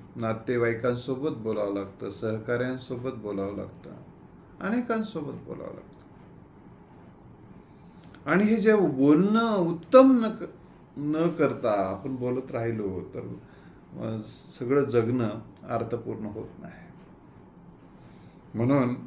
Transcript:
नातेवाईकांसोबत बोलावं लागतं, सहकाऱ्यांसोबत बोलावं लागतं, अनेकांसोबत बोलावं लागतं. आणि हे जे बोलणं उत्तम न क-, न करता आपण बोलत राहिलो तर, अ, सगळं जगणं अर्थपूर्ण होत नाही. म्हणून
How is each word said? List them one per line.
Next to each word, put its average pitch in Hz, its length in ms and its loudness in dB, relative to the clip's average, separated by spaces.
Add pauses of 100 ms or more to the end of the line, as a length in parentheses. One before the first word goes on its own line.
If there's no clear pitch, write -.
(160)
नातेवाईकांसोबत 120 1120 -2
बोलावं 107 440 -4
लागतं, 101 360 -8
सहकाऱ्यांसोबत 120 1000 -4
बोलावं 104 460 -6
लागतं, - 340 -12 (720)
अनेकांसोबत 208 720 -4
बोलावं - 420 -12
लागतं. - 240 -20 (2250)
आणि 185 140 6
हे 220 120 4
जे 214 180 6
बोलणं 190 840 6
उत्तम 226 680 6
न 214 40 -2
क-, - 220 -8 (460)
न 151 320 0
करता 113 680 0
आपण 131 200 -8
बोलत 123 340 -4
राहिलो 110 500 -4 (140)
तर, - 220 -10 (560)
अ, 113 300 -6 (360)
सगळं 131 260 2
जगणं 117 440 2 (400)
अर्थपूर्ण 113 560 -6
होत 110 240 -10 (100)
नाही. - 160 -16 (1800)
म्हणून 123 400 2 (120)